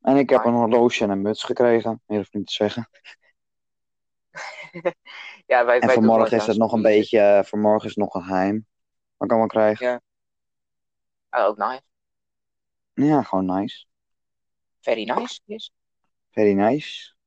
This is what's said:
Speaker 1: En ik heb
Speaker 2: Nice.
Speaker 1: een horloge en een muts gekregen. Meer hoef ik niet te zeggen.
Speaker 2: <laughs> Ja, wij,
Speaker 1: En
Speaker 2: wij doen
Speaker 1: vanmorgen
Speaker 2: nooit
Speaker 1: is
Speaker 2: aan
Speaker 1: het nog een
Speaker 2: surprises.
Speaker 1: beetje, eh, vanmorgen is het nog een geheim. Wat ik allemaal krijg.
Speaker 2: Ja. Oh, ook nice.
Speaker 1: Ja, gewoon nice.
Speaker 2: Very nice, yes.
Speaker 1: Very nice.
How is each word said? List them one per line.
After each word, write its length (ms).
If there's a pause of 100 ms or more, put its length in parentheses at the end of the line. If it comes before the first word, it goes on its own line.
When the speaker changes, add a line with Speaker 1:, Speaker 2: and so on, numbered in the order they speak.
Speaker 1:
En 160
ik 140
heb 80
Speaker 2:
Nice. 100
Speaker 1:
een 60
horloge 500
en 60
een 120
muts 220
gekregen. 640
Meer 120
hoef 80
ik 80
niet 120
te 60
zeggen. 360 (1400)
Speaker 2:
<laughs> 640 (500)
Ja, 180
wij, 140
Speaker 1:
En 80
Speaker 2:
wij 120
doen 60
Speaker 1:
vanmorgen 100
Speaker 2:
nooit 220
Speaker 1:
is 120
Speaker 2:
aan 0
Speaker 1:
het 80
nog 160
een 60
Speaker 2:
surprises. 320
Speaker 1:
beetje, 100
eh, 240
vanmorgen 440
is 60
het 100
nog 100
een 80
geheim. 440 (500)
Wat 100
ik 40
allemaal 180
krijg. 320
Speaker 2:
Ja. 200 (1300)
Oh, 140
ook 120
nice. 240 (1120)
Speaker 1:
Ja, 280
gewoon 240
nice. 400 (960)
Speaker 2:
Very 220
nice, 420
yes. 240 (640)
Speaker 1:
Very 200
nice. 600 (120)